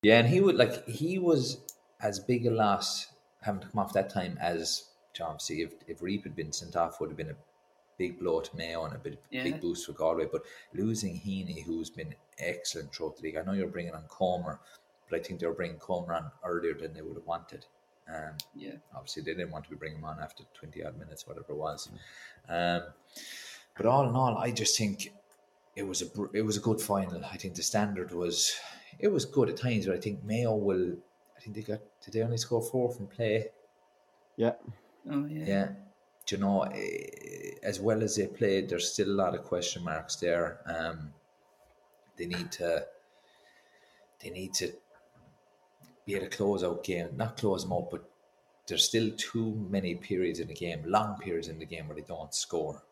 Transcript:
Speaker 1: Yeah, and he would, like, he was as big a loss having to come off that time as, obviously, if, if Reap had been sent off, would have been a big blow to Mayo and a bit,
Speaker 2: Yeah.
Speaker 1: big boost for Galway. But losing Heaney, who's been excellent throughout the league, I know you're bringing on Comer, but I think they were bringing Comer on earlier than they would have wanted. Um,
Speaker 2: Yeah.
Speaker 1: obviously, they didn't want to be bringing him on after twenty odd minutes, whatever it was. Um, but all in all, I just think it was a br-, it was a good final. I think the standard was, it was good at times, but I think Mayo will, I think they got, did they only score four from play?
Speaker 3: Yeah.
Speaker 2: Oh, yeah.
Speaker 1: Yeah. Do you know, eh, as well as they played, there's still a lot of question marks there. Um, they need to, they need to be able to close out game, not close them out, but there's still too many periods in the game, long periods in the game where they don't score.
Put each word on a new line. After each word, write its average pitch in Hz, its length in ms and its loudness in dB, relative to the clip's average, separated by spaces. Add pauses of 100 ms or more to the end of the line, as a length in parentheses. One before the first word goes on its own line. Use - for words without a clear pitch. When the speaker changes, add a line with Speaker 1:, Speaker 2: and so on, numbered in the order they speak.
Speaker 1:
Yeah, 110 180 12
and 120 80 8
he 180 140 8
would, 196 140 8
like, - 320 6
he 165 320 -2
was 156 440 4 (380)
as 101 180 0
big 120 280 2
a - 40 6
loss 107 560 4 (340)
having 98 200 -2
to 90 60 -12
come 107 120 -2
off 98 140 0
that 95 160 4
time 90 320 -2
as, 82 440 0 (360)
obviously, 78 400 -4
if, 80 120 -4 (140)
if 82 140 -8
Reap 98 220 -2
had 76 120 -8
been 78 160 -6
sent 85 240 -6
off, 85 240 2
would 78 120 -2
have 73 60 -10
been 78 120 -6
a 73 60 -10 (640)
big 90 200 -2
blow 85 220 2
to - 160 -10
Mayo 82 280 -4
and 78 100 -6
a - 20 -10
bit, 76 320 -10
Speaker 2:
Yeah. 127 140 -4
Speaker 1:
big - 180 -2
boost 85 240 -2
for 80 80 -12
Galway. 80 380 2
But 78 100 -2 (320)
losing 104 460 0
Heaney, 90 440 -4
who's 82 280 -4
been 78 240 -10 (240)
excellent 82 560 -6
throughout 78 220 -6
the - 60 -16
league, 78 140 -6
I 80 60 -4
know 92 80 -2
you're 98 160 0
bringing 85 260 -6
on 78 160 -12
Comer, 87 500 -2 (480)
but 82 120 -2
I - 40 -6
think 90 160 -8
they 85 60 -2
were 82 80 2
bringing 82 260 -4
Comer 87 360 -2
on 80 160 -4 (120)
earlier 85 300 0
than 78 200 -8
they 80 100 -14
would 76 140 -10
have 82 100 -14
wanted. 85 380 -8 (420)
Um, 78 300 -10 (180)
Speaker 2:
Yeah. 92 220 -12 (180)
Speaker 1:
obviously, 69 280 -10
they 80 120 -4
didn't 85 160 -4
want 76 140 -10
to - 40 -20
be 73 60 -10
bringing 78 240 -10
him 78 60 -10
on 78 140 -8
after 76 240 -12 (120)
twenty 78 280 -14
odd 78 140 -10
minutes, 78 300 -16
whatever - 240 -12
it 73 60 -6
was. 76 320 -6 (580)
Um, 170 340 2 (960)
but 101 80 0
all 131 240 8
in 117 60 2
all, 127 220 4
I 117 140 0
just - 260 2
think 101 360 0 (600)
it 98 80 -4
was 92 180 -2
a 85 60 -4
br-, 101 280 -4
it 107 60 4
was 107 160 2
a 101 40 -2
good 110 200 4
final. 90 440 0
I - 120 -10
think 90 180 -6
the 85 80 -6
standard 98 480 0
was, 87 440 2 (420)
it 208 120 4
was 170 160 2
good 123 240 4
at - 80 -4
times, 113 280 2
but 95 100 2
I - 40 -2
think 104 240 -4
Mayo 110 320 2
will, 92 420 2 (400)
I - 20 -20
think 107 160 -12
they 110 60 -8
got, 107 200 -4 (220)
did 113 100 -16
they 113 100 4
only 117 140 0
score 117 240 2
four 123 300 2
from 98 160 -8
play? 110 420 2 (840)
Speaker 3:
Yeah. 226 200 4 (540)
Speaker 2:
Oh, 143 180 0
yeah. 156 180 -6
Speaker 1:
Yeah. 98 240 2 (560)
Do 101 100 -2
you 98 60 0
know, 98 220 6
eh, - 880 -6 (120)
as 95 160 -2
well 110 240 4
as 104 120 0
they 101 120 2
played, 98 420 4
there's 87 220 0
still 98 180 2
a - 20 2 (100)
lot 87 140 2
of - 100 -6
question 87 380 -2
marks 80 320 -4
there. 85 500 2
Um, 80 480 -4 (1040)
they 87 80 -4
need 87 280 -4
to, 85 320 0 (1400)
they 104 100 -10
need 95 240 -8
to - 180 0 (1300)
be 101 100 -4
able 95 120 -2
to - 80 -8
close 98 280 2
out 87 200 0
game, 87 320 -2
not 113 220 -4
close 95 260 2
them 90 100 -2
out, 87 180 -2
but - 180 -10 (580)
there's - 160 2
still 113 340 4
too 113 360 0 (160)
many 92 260 2
periods 87 440 0
in 80 80 -4
the 80 60 -10
game, 80 320 -4
long 104 340 4
periods 82 280 -4
in 80 120 -8
the 80 60 -10
game 80 220 -10
where 76 80 -10
they 76 60 -10
don't 80 320 -10
score. 76 580 -2